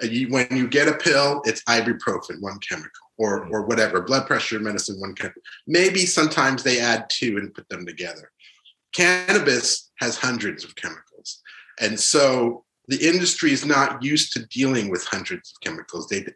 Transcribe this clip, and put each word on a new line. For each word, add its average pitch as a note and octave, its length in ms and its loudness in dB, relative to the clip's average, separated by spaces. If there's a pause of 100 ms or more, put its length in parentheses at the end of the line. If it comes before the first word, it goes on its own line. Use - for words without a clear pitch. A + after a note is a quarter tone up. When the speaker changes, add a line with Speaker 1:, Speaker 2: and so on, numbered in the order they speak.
Speaker 1:
And A2+ 120 -4
you, B2 160 0
when B2 220 2
you B2+ 180 0
get C#3+ 180 4
a D3+ 80 2
pill, C#3+ 500 2
it's A2 200 -2
ibuprofen, A2 760 -2
one G2 200 -10
chemical, - 300 -10 (260)
or, G2+ 240 0
Speaker 2:
Mm-hmm. - 140 -8
Speaker 1:
or G#2 120 -2
whatever, A2 360 2
blood C3 240 0
pressure A2+ 340 0
medicine, G#2 400 -4
one G2 140 -8
chemical. - 280 -12 (240)
Maybe F3+ 380 4
sometimes D3+ 580 2
they B2 160 2
add A#2 300 0
two A2 300 0
and G2+ 140 -8
put - 160 -20
them F2+ 180 -12
together. F#2 440 -12 (640)
Cannabis F3+ 1040 2
has A#2+ 200 -4
hundreds A2 460 -4
of - 140 -18
chemicals. - 640 -14 (400)
And G#2+ 180 -2
so B2+ 680 2 (220)
the C3+ 220 2
industry E3+ 420 2
is C3+ 140 0
not C#3 360 2
used D3 340 0
to A#2 120 -6
dealing B2 420 0
with F2+ 160 -4
hundreds F#2+ 460 -8
of - 120 -20
chemicals. E2+ 460 -8
They, G2 160 -4 (120)